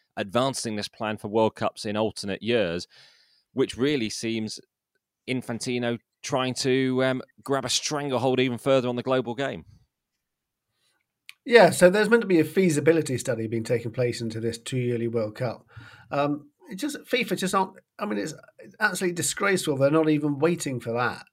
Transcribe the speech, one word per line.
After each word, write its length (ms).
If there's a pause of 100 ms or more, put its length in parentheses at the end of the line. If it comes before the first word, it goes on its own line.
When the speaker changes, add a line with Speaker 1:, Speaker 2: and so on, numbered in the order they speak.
(180)
Speaker 1:
advancing 580
this 120
plan 300
for 120
World 260
Cups 300
in 120
alternate 460
years, 440 (680)
which 220
really 340
seems 500 (680)
Infantino 720 (240)
trying 320
to, 500
um, 180 (220)
grab 220
a 40
stranglehold 720
even 180
further 300
on 80
the 80
global 320
game. 300 (1800)
Speaker 2:
Yeah, 260
so 180
there's 200
meant 120
to 60
be 120
a 60
feasibility 720
study 300
being 180
taken 260
place 300
into 180
this 180
two-yearly 520
World 260
Cup. 320 (420)
Um, 380 (220)
it 60
just, 280
fifa 340
just 160
aren't, 200 (260)
I 60
mean, 140
it's 140 (460)
absolutely 360
disgraceful. 600
They're 160
not 160
even 320
waiting 400
for 140
that. 400